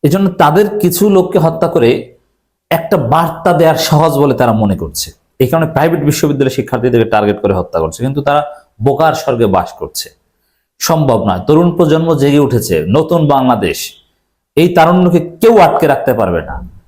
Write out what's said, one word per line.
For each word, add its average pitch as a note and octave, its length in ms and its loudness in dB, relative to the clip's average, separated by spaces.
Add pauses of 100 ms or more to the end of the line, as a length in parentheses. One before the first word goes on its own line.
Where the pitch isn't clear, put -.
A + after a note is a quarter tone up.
এজন্য F3+ 260 2
তাদের F#3 500 2
কিছু F#3 300 0
লোককে F#3 300 2
হত্যা D#3+ 280 0
করে - 480 0 (540)
একটা E3 280 -2
বার্তা D#3+ 560 -2
দেওয়ার D#3+ 220 2
সহজ D3+ 420 0
বলে C#3 160 2
তারা A#2 200 0
মনে G#2 240 0
করছে, D#2 340 -10 (280)
এই B2+ 80 2
কারণে E3 240 -2
প্রাইভেট D3 320 0
বিশ্ববিদ্যালয়ের C#3 520 0
শিক্ষার্থীদেরকে A#2+ 540 -2
টার্গেট G#2 320 0
করে G2 120 0
হত্যা F2+ 260 -4
করছে। D#2+ 240 -4
কিন্তু C#3 180 -4
তারা C#3+ 340 -2 (280)
বোকার D3 300 2
স্বর্গে A#2 320 -2
বাস F#2 280 -2
করছে, - 360 -12 (720)
সম্ভব C3+ 480 0
নয়। F#2 120 -2
তরুণ E3+ 360 2
প্রজন্ম D#3+ 400 2
জেগে C#3 240 2
উঠেছে, A2+ 500 0
নতুন D#3 380 0
বাংলাদেশ, B2+ 680 -2 (640)
এই F3 200 2
তারুণ্যকে F3 440 4 (220)
কেউ A3+ 160 6
আটকে E3 300 4
রাখতে C3+ 260 0
পারবে F#2 280 -2
না। - 260 -12 (200)